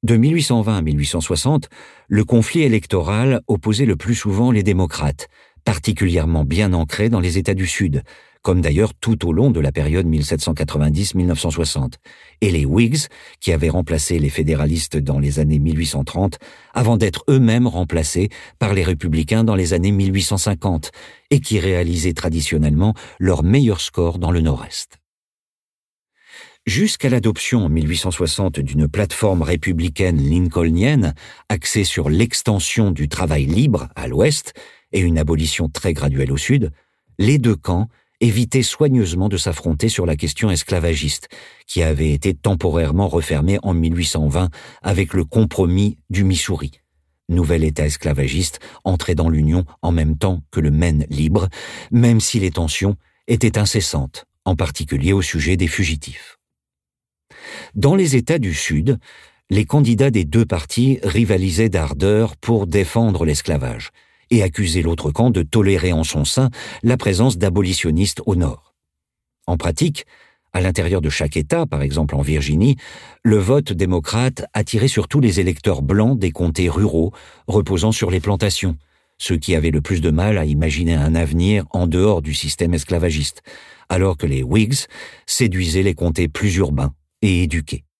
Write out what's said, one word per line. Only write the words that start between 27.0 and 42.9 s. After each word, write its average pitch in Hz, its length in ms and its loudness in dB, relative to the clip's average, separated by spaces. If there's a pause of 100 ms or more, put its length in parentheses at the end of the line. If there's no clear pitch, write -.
l'adoption 113 580 2
en - 20 0
mille 76 200 0
huit 80 100 -2
cent 92 120 -2
soixante 85 480 -2
d'une 71 300 0
plateforme 95 540 0
républicaine 85 840 0
lincolnienne 87 840 2 (340)
axée 104 360 -2
sur 76 260 -2
l'extension 104 800 0
du 73 180 -2
travail 76 380 0
libre 90 480 0
à - 140 -8
l'Ouest 117 460 0 (400)
et 95 60 2
une 82 180 2
abolition 78 520 0
très 85 240 -2
graduelle 67 360 -2
au 67 60 -2
Sud, 113 340 0 (480)
les 123 200 4
deux 113 180 2
camps 95 320 -2 (320)
évitaient 120 420 2
soigneusement 104 680 0
de 92 80 -2
s'affronter 85 500 -2
sur 95 160 -2
la 78 120 0
question 85 340 -2
esclavagiste, 80 800 -2 (380)
qui - 160 -2
avait 78 300 2
été 73 220 0
temporairement 85 760 0